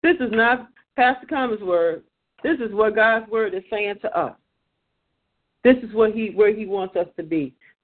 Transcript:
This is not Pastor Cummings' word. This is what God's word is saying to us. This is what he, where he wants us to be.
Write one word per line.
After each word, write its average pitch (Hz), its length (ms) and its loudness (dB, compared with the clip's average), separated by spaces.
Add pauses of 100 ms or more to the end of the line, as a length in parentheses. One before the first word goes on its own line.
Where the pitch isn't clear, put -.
This 339 180 2
is 240 100 -4
not 233 380 0 (280)
Pastor 262 300 0
Cummings' 254 340 -4
word. 170 420 0 (400)
This 294 180 0
is 220 120 -6
what 214 220 2
God's 226 360 2
word 220 220 -2
is 185 160 -8
saying 208 340 -4
to - 140 -6
us. 151 200 -4 (1300)
This 254 180 8
is 202 100 -12
what 220 200 2
he, 220 180 -4
where 208 240 4
he 214 120 -8
wants 190 280 -6
us 175 220 -2
to 170 60 -10
be. 156 320 -4 (300)